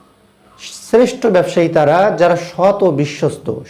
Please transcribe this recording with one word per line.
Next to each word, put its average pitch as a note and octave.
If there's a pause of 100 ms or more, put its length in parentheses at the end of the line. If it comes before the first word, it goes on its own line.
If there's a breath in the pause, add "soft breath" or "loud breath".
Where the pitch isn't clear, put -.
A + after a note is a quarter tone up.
(960 loud breath)
শ্রেষ্ঠ B3
ব্যবসায়ী F3
তারা, D3+ (200)
যারা F3 (120)
সৎ G3
ও F#3
বিশ্বস্ত। D3 (220)